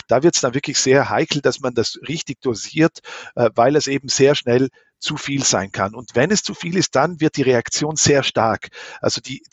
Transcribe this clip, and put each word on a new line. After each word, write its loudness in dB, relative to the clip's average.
da 2
wird's 4
dann -2
wirklich -4
sehr 4
heikel, -2
dass 0
man -4
das -2
richtig -8
dosiert, 0
äh, 2
weil 4
es 0
eben -4
sehr 4
schnell 0
zu -6
viel -4
sein -2
kann. -4
Und -10
wenn 2
es -2
zu -8
viel -6
ist, 0
dann 0
wird 0
die 0
Reaktion 0
sehr 4
stark. -2
Also -2
die, -14